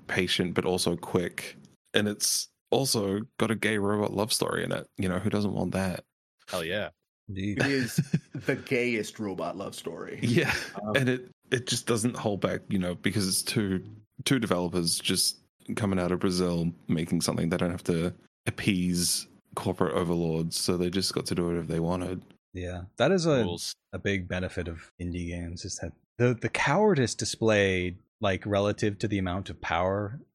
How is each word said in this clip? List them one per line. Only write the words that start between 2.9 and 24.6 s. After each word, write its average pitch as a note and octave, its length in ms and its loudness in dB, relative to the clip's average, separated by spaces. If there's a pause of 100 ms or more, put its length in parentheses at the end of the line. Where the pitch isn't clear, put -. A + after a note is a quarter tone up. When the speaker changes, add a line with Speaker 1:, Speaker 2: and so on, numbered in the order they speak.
Speaker 1:
got A2 120 0
a A2 40 2
gay G#2 220 0
robot G#2 360 2
love G#2 180 0
story E2+ 320 0
in F2 80 -2
it, - 160 -4 (100)
you F#2+ 120 0
know? F2+ 100 0
Who G2+ 100 0
doesn't G#2 240 0
want F#2 200 -2
that? F#2+ 320 -2 (420)
Speaker 2:
Hell F2+ 160 -4
yeah. F2+ 260 -4 (380)
Speaker 3:
Indeed. G2 320 -4
Speaker 4:
It - 80 2
is C3 300 0
Speaker 1:
<laughs> - 360 -2 (120)
Speaker 4:
the C#3 100 2
gayest B2 640 -2
robot F2+ 380 -4
love - 180 -8
story. E2+ 480 -10
Speaker 1:
Yeah, A#2+ 300 2 (280)
Speaker 4:
Um, G#2+ 140 -2
Speaker 1:
and B2+ 140 4
it, B2+ 200 -4 (220)
it B2 160 -2
just - 200 -2
doesn't A#2 280 0
hold G2+ 260 -2
back, F#2+ 280 0
you G2+ 100 0
know, F2+ 160 0
because G2 320 0
it's F#2+ 160 0
two, F#2+ 400 0 (400)
two C3+ 160 4
developers F2 580 2
just - 400 0 (380)
coming G2 240 2
out F2 140 2
of F2+ 60 0
Brazil, F2 520 2 (160)
making E2 340 2
something E2 280 0
they F2 80 2
don't E2+ 140 0
have F2 120 -8
to F2 300 0 (340)
appease F2+ 800 0 (280)
corporate F2+ 400 0
overlords, E2 640 0
so F2+ 180 0
they F2+ 140 0
just F#2 220 0
got D#2 120 -2
to D#2 100 -2
do F2 160 0
it E2+ 80 0
if D#2+ 80 -6
they E2 120 -2
wanted. F2+ 420 -2 (320)
Speaker 3:
Yeah, F2+ 300 -8 (140)
that C3+ 140 4
is F3+ 140 2
a, C#3 180 4
Speaker 2:
Rules. F2 320 -4 (180)
Speaker 3:
a F#2+ 60 -6
big G2 280 0
benefit F2+ 400 -4